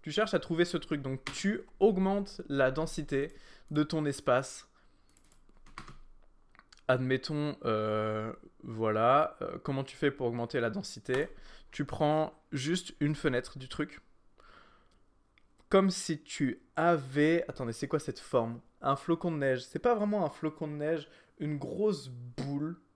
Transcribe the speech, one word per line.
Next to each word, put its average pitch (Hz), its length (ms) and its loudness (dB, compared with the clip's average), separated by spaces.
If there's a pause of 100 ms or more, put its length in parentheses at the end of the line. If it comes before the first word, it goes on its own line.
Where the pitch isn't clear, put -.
Tu 156 100 -10
cherches 208 220 2
à 190 60 4
trouver 170 260 2
ce 170 120 -4
truc, 151 260 -2
donc 131 220 -6
tu - 360 -2 (180)
augmentes 196 680 2
la 135 240 4
densité 147 640 -2 (340)
de 151 140 2
ton 151 220 0
espace. 135 640 0 (2250)
Admettons, 131 680 0 (100)
euh, 107 680 0 (300)
voilà, 113 800 4
euh, - 160 -6
comment 135 240 -4
tu - 120 -12
fais 143 140 2
pour 135 160 -2
augmenter 120 340 -2
la 113 120 0
densité ? 127 580 -4 (400)
Tu - 160 -4
prends 156 480 0 (180)
juste 151 480 -2
une 147 140 2
fenêtre 131 460 -2
du 131 100 -14
truc. - 320 -6 (1700)
Comme 196 240 6
si 165 320 -6
tu - 400 -2 (120)
avais, 156 720 4
attendez, 117 260 -6
c'est 135 140 -6
quoi 151 120 0
cette - 180 -6
forme ? 117 420 0 (220)
Un 135 140 2
flocon 165 360 -2
de 156 60 -2
neige. 131 300 2
C'est - 100 -8
pas 240 160 4
vraiment 208 320 2
un 139 40 -2
flocon 156 380 -4
de 147 60 -6
neige, 147 340 -2 (300)
une 147 220 -2
grosse 151 500 -2
boule. 139 720 -6 (140)